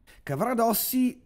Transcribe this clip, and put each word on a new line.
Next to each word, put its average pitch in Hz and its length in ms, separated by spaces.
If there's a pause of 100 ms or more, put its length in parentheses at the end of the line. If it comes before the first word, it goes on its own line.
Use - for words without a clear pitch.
(220)
Cavaradossi 233 1040